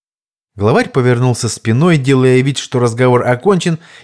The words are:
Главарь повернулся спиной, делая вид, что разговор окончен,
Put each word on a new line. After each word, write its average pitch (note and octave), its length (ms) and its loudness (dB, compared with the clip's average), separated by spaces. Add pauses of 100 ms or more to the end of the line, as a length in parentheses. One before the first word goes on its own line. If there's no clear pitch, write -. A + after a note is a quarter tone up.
(560)
Главарь B2 340 0
повернулся B2 600 0
спиной, D3+ 480 0
делая C3 440 2
вид, C3+ 160 -4
что - 220 -6
разговор B2 460 0
окончен, E3 540 -2 (240)